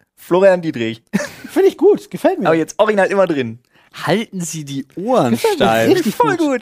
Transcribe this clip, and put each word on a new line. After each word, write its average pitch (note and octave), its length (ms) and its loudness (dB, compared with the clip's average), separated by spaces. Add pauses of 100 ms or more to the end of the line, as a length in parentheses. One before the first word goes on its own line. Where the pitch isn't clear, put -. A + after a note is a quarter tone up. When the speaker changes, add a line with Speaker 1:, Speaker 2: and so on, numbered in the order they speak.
(160)
Speaker 1:
Florian F3+ 460 2
Dietrich. A#2 420 -6 (240)
<laughs> - 220 -20
Speaker 2:
Finde F#4+ 200 2
ich - 80 -2
gut, - 340 2
gefällt E4 280 -2
mir. F#3+ 80 -2
Speaker 1:
Aber D#3+ 80 4
jetzt D#3 240 -4
original G3+ 280 2
immer F#3+ 180 2
drin. B2+ 340 -4 (340)
Speaker 3:
„Halten G3 480 -4
Sie D#3+ 240 -8
die C#3 200 -10 (120)
Ohren F#3 340 0
Speaker 2:
Gefällt E4+ 280 0
mir A#2+ 60 2
Speaker 3:
steif.“ A2+ 300 2
Speaker 2:
richtig D#4 200 -2
Speaker 1:
Voll A4 200 0
Speaker 2:
gut. E4 120 0 (140)